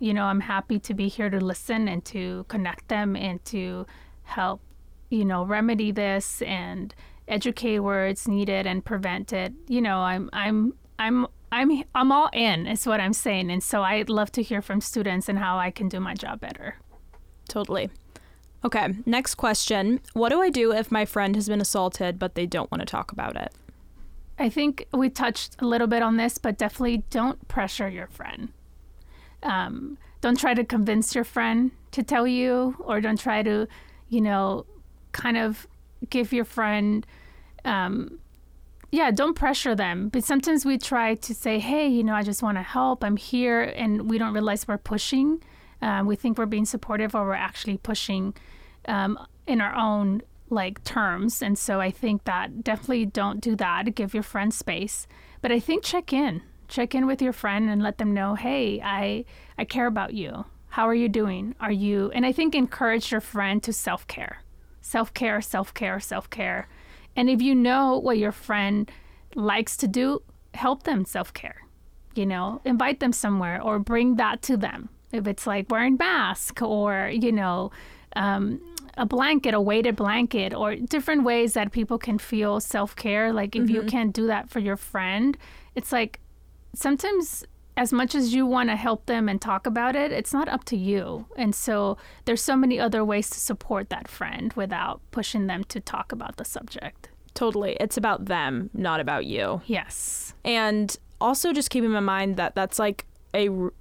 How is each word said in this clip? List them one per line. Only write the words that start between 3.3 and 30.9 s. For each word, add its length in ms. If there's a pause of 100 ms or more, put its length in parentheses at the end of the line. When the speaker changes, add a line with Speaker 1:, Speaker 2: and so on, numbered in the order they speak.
Speaker 1:
to 400 (380)
help, 380 (480)
you 140
know, 200
remedy 480
this 500
and 500 (360)
educate 500
where 300
it's 180
needed 400
and 180
prevent 480
it. 200 (160)
You 120
know, 180
I'm, 340
I'm, 420 (240)
I'm, 300 (240)
I'm, 320 (100)
I'm 160
all 220
in 340
is 180
what 160
I'm 120
saying. 360
And 140
so 200
I'd 280
love 220
to 100
hear 180
from 200
students 480
and 100
how 180
I 140
can 180
do 120
my 140
job 260
better. 380 (680)
Speaker 2:
Totally. 440 (760)
Okay, 300 (100)
next 300
question. 680 (140)
What 140
do 120
I 80
do 240
if 180
my 140
friend 300
has 140
been 120
assaulted, 580
but 180
they 100
don't 240
wanna 160
talk 260
about 240
it? 160 (840)
Speaker 1:
I 100
think 460
we 160
touched 480
a 80
little 220
bit 120
on 160
this, 220
but 200
definitely 520
don't 380
pressure 400
your 180
friend. 460 (880)
Um, 560 (220)
don't 180
try 160
to 100
convince 500